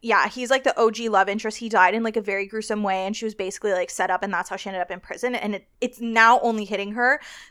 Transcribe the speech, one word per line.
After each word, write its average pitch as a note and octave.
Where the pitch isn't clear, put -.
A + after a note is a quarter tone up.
Yeah, G#3
he's, B3
like, C4
the C#4
O A3+
G A3+
love G3
interest. G#3+
He A#3
died F#3+
in, A3+
like, A3
a A3+
very G3
gruesome G#3+
way, F#3+
and G3+
she A3+
was G#3+
basically, G3+
like, F3+
set F#3
up, F3+
and G3
that's F3+
how F#3+
she G3+
ended F#3
up F3
in F#3
prison. -
And G#3
it, -
it's B3
now A3+
only A3
hitting G3+
her B3